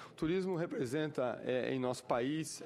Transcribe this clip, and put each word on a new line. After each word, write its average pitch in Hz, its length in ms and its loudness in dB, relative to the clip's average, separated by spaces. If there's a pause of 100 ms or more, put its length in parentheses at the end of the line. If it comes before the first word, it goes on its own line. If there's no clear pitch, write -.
(120)
O - 20 -20
turismo 185 420 2
representa, 147 880 0
é, 123 300 2
em 131 60 2
nosso 127 240 0
país, 147 640 0